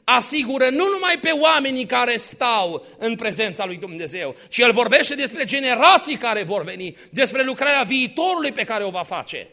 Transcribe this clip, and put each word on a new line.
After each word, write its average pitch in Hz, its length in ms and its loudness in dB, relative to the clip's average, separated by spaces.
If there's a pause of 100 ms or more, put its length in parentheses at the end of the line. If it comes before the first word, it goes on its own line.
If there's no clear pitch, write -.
asigură 254 640 2
nu 320 200 2
numai 370 320 0
pe 320 100 0
oamenii 285 560 2
care 247 300 0
stau 214 680 -2 (140)
în 226 180 -4
prezența 208 500 -4
lui 180 100 -8
Dumnezeu, 170 580 -10 (140)
ci - 100 -4
El 240 140 6
vorbește 247 420 4
despre 277 300 -4
generații 277 720 4
care 214 260 -2
vor 175 220 -4
veni, 185 320 -12 (140)
despre 262 320 -2
lucrarea 269 400 0
viitorului 269 720 -2
pe 220 120 -6
care 208 200 -4
o 196 60 -4
va 180 120 -6
face. 160 500 -10